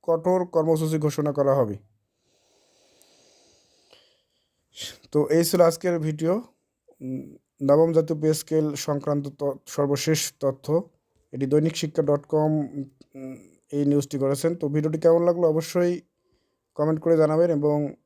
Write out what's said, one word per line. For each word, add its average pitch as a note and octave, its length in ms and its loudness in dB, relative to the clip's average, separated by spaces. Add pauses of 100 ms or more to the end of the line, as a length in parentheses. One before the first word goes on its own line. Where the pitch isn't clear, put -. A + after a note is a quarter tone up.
কঠোর F3 400 0
কর্মসূচি D#3+ 520 0
ঘোষণা D3 340 -2
করা C#3 220 2
হবে। A2 220 0 (3250)
তো D3+ 140 2
এই E3 180 2
ছিল F3 160 0
আজকের E3+ 380 2
ভিডিও, D#3+ 440 -2 (580)
উম, C3+ 360 -12 (260)
নবম D3+ 300 4
জাতীয় D#3 280 0
পে D#3 140 2
স্কেল D#3 400 -2
সংক্রান্ত C#3+ 540 -4 (100)
ত-, C#3 180 -4 (100)
সর্বশেষ C#3+ 720 -2
তথ্য। D3 500 -2 (420)
এটি C3+ 140 -4
দৈনিক D3+ 300 2
শিক্ষা D#3 260 -4
ডট C#3+ 240 0
কম, D#3 260 0 (600)
উম, C3 220 -14 (340)
এই C#3+ 140 0
নিউজটি C#3+ 340 2
করেছেন। C#3 360 0
তো D#3+ 140 -4
ভিডিওটি D3+ 300 -2
কেমন E3 260 4
লাগলো F3 240 2
অবশ্যই F3 520 0 (760)
কমেন্ট D#3 260 -2
করে E3 160 2
জানাবেন D#3 340 4
এবং D3 440 0 (120)